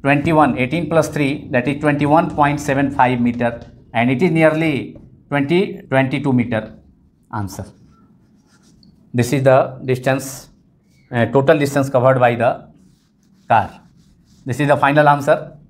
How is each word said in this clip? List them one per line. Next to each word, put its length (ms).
twenty-one, 560
eighteen 320
plus 200
three, 420
that 160
is 140
twenty-one 540
point 240
seven 320
five 280
meter, 420
and 160
it 120
is 100
nearly 680
twenty, 600
twenty-two 440
meter. 420
Answer. 320
This 200
is 100
the 420
distance, 640
uh, 160
total 320
distance 300
covered 300
by 160
the 320
car. 340
This 140
is 80
the 100
final 300
answer. 480